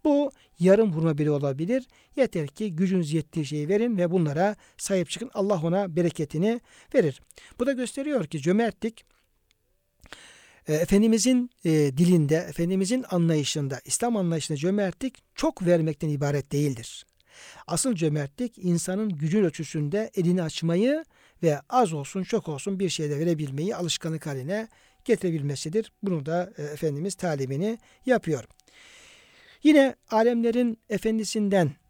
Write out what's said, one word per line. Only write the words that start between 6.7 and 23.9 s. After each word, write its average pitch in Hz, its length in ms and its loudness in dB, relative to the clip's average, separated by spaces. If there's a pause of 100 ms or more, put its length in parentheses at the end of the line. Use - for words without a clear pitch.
verir. 165 260 2 (380)
Bu 240 60 0
da 277 60 2
gösteriyor 254 540 -4
ki 143 160 -8
cömertlik, 214 640 0 (1600)
e, 156 60 0
Efendimizin, 220 760 4 (160)
e, 165 60 2
dilinde, 156 640 4
Efendimizin 185 760 -2
anlayışında, 151 760 0
İslam 233 320 -2
anlayışında 165 400 -2
cömertlik 196 680 -2 (120)
çok 294 300 -2
vermekten 160 440 2
ibaret 143 420 -2
değildir. 143 540 -4 (640)
Asıl 190 280 -2
cömertlik 151 600 -2
insanın 185 520 -2
gücün 160 340 0
ölçüsünde 160 720 -2
elini 180 280 2
açmayı 196 640 0 (380)
ve 147 160 2 (100)
az 233 240 4
olsun 156 300 -6
çok 208 240 -2
olsun 180 320 -6
bir 190 100 0
şeyler 147 300 -4
verebilmeyi 156 560 -2
alışkanlık 160 500 -6